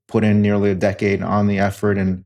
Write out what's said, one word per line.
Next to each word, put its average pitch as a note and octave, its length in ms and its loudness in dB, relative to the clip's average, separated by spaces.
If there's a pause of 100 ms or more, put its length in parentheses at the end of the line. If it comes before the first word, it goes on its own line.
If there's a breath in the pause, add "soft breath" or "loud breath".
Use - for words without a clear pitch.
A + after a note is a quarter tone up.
put A2 160 0
in G#2 180 4
nearly G2+ 300 2
a F#2+ 40 0
decade G2 460 -2
on G2+ 260 0
the G2+ 120 0
effort G2 380 -2
and F#2+ 280 -2